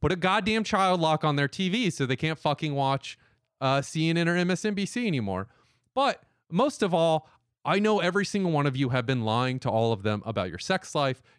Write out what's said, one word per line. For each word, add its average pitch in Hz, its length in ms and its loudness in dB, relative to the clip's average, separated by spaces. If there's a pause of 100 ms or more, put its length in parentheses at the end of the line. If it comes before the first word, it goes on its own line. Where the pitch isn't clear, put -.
put 151 120 2
a 185 40 -2
goddamn 202 480 0
child 185 360 2
lock 156 240 2
on 147 120 2
their 143 120 2
T 185 200 -2
V 208 220 0
so 135 160 -2
they 127 100 0
can't 156 220 -2
fucking 147 360 -2
watch, 139 440 -2 (420)
uh, 135 220 2
C 160 260 -2
N 165 80 2
N 170 120 2
or 175 80 2
M 180 140 2
S 180 140 -2
N 214 100 -2
B 196 120 -4
C 240 200 -4
anymore. 101 420 -2 (460)
But 262 280 0 (280)
most 240 320 0
of 180 120 0
all, 165 340 2 (360)
I 175 160 0
know 208 200 2
every 180 240 0
single 185 280 0
one 143 140 2
of 131 100 -2
you 135 140 0
have 127 140 0
been 123 200 0
lying 123 360 0
to 120 100 -4
all 113 220 2
of 101 120 -4
them 107 200 -2
about 101 240 -4
your 90 100 -10
sex - 360 -4
life, 139 280 -2 (160)